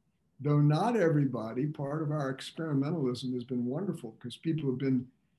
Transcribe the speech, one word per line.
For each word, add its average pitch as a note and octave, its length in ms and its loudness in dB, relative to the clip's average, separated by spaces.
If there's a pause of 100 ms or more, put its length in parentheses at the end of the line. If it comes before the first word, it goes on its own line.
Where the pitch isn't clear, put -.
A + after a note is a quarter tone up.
(400)
though D3 220 4
not D#3+ 340 4
everybody, C3 720 2
part D3+ 380 -4
of D3 80 -2
our C#3+ 220 -2
experimentalism C3+ 1000 -2
has B2 100 -4
been B2 220 -4
wonderful C#3+ 540 -4
'cause - 180 -12
people D3+ 320 -2
have B2 80 0
been C3 320 0 (300)